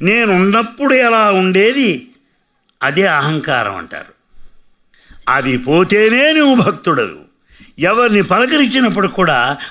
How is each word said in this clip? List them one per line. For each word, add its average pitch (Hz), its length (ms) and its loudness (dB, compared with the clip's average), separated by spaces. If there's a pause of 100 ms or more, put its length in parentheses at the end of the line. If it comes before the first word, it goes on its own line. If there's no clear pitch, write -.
నేను 214 320 0
ఉన్నప్పుడు 220 600 0
ఎలా 226 380 2
ఉండేది 190 800 0 (720)
అదే 151 240 0
అహంకారం 139 680 -2
అంటారు. 80 380 -14 (1120)
అది 127 300 -2
పోతేనే 208 760 2
నువ్వు 294 220 2
భక్తుడవు. 127 760 -2 (500)
ఎవరిని 208 440 2
పలకరించినప్పుడు 233 840 0
కూడా 143 500 0 (140)